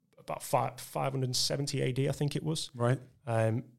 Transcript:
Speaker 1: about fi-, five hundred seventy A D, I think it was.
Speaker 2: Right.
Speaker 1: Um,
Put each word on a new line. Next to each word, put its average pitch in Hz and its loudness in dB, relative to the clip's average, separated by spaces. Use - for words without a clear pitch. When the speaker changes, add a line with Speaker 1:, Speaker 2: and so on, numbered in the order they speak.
Speaker 1:
about - -8
fi-, 123 0
five 139 -4
hundred 131 -2
seventy 139 0
A 135 0
D, 135 2
I 147 0
think 147 0
it - -4
was. 160 -2
Speaker 2:
Right. 123 2
Speaker 1:
Um, 113 2